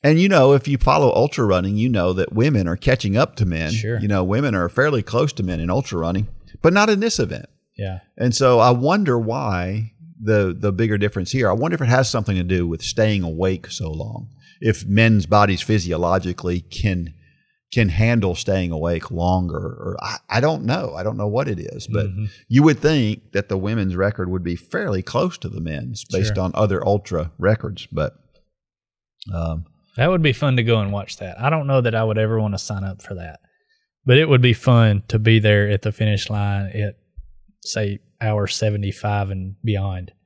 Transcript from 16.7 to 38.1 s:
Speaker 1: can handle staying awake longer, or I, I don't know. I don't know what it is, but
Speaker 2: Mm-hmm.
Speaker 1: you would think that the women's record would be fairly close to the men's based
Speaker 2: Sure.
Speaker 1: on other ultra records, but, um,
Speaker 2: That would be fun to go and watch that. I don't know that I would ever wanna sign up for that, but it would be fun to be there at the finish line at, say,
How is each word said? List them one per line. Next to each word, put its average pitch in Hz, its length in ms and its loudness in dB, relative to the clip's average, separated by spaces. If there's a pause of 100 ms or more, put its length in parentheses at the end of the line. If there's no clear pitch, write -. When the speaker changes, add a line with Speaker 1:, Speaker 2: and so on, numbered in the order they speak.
Speaker 1:
can 110 160 2
handle 104 460 2
staying 92 360 -2
awake 82 400 -4
longer, 87 460 0
or - 440 -8
I, - 160 -10 (120)
I 107 100 0
don't 151 240 0
know. 123 320 -4
I 90 80 -8
don't 107 140 -4
know 104 100 -4
what 110 220 -2
it 92 100 -4
is, - 280 -12
but 101 200 -2
Speaker 2:
Mm-hmm. 98 180 -6 (220)
Speaker 1:
you 131 160 6
would 156 160 6
think 131 540 0
that 98 160 -4
the 98 80 -2
women's 95 380 -2
record 95 340 -2
would 92 140 -4
be 87 120 -4
fairly 101 460 -4
close 170 380 -4
to - 100 -8
the 101 100 -10
men's 80 460 -8
based 104 300 -2
Speaker 2:
Sure. 98 80 -2
Speaker 1:
on 90 100 -2
other 98 340 0
ultra 87 500 -2
records, 95 540 -2
but, 76 220 -4 (1200)
um, 82 320 -6 (320)
Speaker 2:
That 139 120 2
would 185 120 2
be 147 120 4
fun 135 240 0
to 120 60 2
go 113 160 2
and 101 120 -2
watch 101 260 -8
that. 92 220 -12
I 127 100 0
don't 151 180 -2
know 135 140 2
that 117 140 0
I 110 80 0
would 107 140 0
ever 110 220 0
wanna 104 180 -2
sign 98 260 -6
up 95 180 -8
for - 140 -14
that, 151 240 -14 (680)
but 127 120 6
it 156 120 4
would 127 120 6
be 123 120 6
fun 110 560 4
to 110 100 0
be 113 200 6
there 104 300 4
at 101 140 0
the 107 80 -2
finish 104 380 -2
line 101 380 -2
at, 104 300 -6 (680)
say, 101 360 -4 (220)